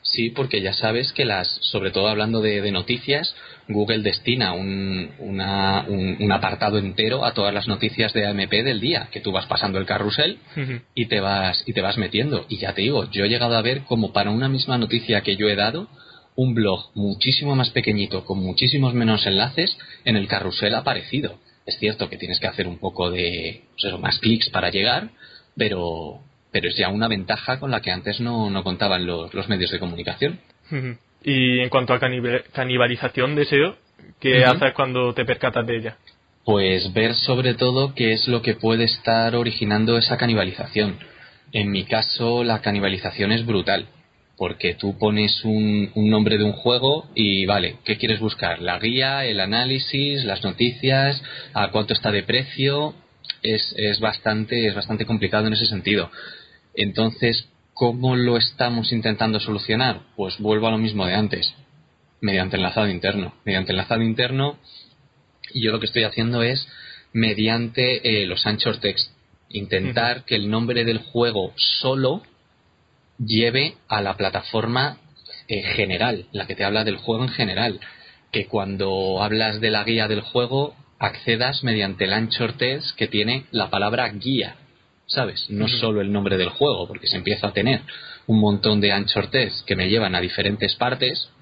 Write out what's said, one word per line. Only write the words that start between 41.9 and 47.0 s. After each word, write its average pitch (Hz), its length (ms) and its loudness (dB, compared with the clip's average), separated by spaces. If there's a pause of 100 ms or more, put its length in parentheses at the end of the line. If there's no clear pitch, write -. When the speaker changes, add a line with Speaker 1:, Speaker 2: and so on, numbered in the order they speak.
Speaker 1:
la 113 160 0
canibalización 98 720 0
es 113 140 0
brutal, 98 400 0 (520)
porque 87 360 -2
tú 98 240 -4
pones 107 480 2
un, 107 480 2
un 107 160 4
nombre 107 260 6
de 104 80 4
un 104 80 2
juego 127 600 2